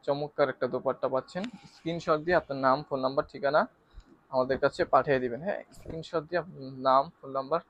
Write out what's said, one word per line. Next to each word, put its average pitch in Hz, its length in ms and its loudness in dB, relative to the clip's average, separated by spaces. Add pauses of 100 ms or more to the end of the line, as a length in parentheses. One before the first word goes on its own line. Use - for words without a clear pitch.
চমৎকার 143 480 -2
একটা - 220 -4
দোপাট্টা 127 400 -2
পাচ্ছেন। 131 280 -4 (320)
স্ক্রিনশট 165 520 -2
দিয়ে 180 140 4
আপনার 139 260 -8
নাম, 131 120 4 (100)
ফোন 139 160 -2
নাম্বার, 139 280 2
ঠিকানা 139 280 2 (720)
আমাদের 131 300 2
কাছে 139 200 2 (120)
পাঠিয়ে 135 280 4
দিবেন। 120 240 -4
হ্যাঁ, - 140 -4 (160)
স্ক্রিনশট 160 520 -6
দিয়ে 175 140 -2
আপনার 147 200 -14 (260)
নাম, 135 140 6 (140)
ফোন 139 200 -14
নাম্বার 139 340 -2